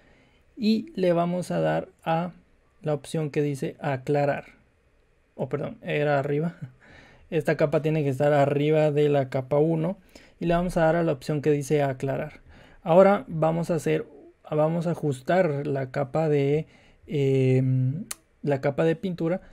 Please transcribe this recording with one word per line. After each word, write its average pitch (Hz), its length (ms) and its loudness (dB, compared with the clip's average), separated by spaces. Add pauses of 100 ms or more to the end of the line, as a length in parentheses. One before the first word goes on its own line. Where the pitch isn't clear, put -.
(560)
Y 220 420 0
le 180 140 2
vamos 175 380 -2
a 170 100 -2
dar 156 300 -2 (160)
a 170 260 -2 (480)
la 151 140 -4
opción 156 340 -6
que 147 140 -2
dice 147 380 -4
aclarar. 143 640 -2 (880)
Oh, - 160 -8
perdón, - 320 -6
era 147 360 0
arriba. 147 380 -2 (360)
<laughs> - 380 -20
Esta 160 280 0
capa 151 240 0
tiene 156 200 0
que 139 60 0
estar 147 240 2
arriba 147 580 2
de 147 200 2
la 139 180 2
capa 135 300 -2
uno. 160 400 0 (420)
Y 175 60 -4
le 170 80 2
vamos 175 240 0
a 160 80 4
dar 160 100 4
a 170 60 2
la 160 100 0
opción 147 300 -4
que 156 80 2
dice 143 320 2
aclarar. 139 580 -4 (420)
Ahora 196 460 6
vamos 165 420 -2
a 170 40 0
hacer, 156 320 -2 (440)
vamos 160 360 0
a 170 60 0
ajustar 147 720 0
la 135 240 -4
capa 147 400 -2
de, 147 360 2 (400)
em, 131 1000 2 (340)
la 139 220 -2
capa 147 220 0
de 165 120 2
pintura. 170 460 -4 (100)